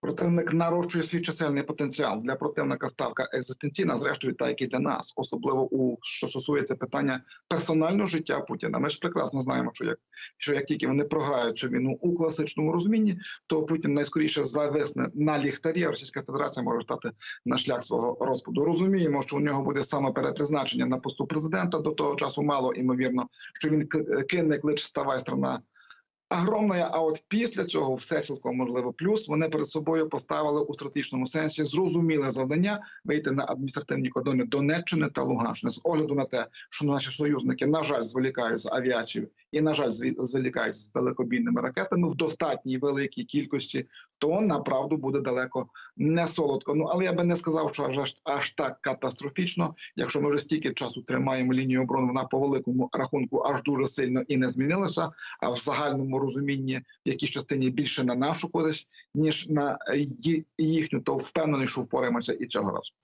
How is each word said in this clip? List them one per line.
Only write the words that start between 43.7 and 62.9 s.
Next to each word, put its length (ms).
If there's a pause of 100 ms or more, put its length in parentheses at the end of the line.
то 240
направду 560
буде 220
далеко 480 (300)
не 300
солодко. 480
Ну, 80
але 200
я 100
би 100
не 120
сказав, 380
що 100
аж, 160
аж, 140 (100)
аж 260
так 320
катастрофічно. 920 (200)
Якщо 260
ми 80
вже 100
стільки 340
часу 280
тримаємо 520
лінію 300
оборони, 240
вона 160
по 160
великому 540
рахунку 520
аж 180
дуже 240
сильно 400
і 100
не 140
змінилася, 580 (300)
а 100
в 60
загальному 640
розумінні 580
в 320
якійсь 200
частині 400
більше 340
на 120
нашу 340
користь, 380 (280)
ніж 340
на 280 (160)
ї-, 500 (140)
їхню, 440
то 140
впевнений, 520
що 140
впораємося 520
і 120
цього 240
разу. 220 (120)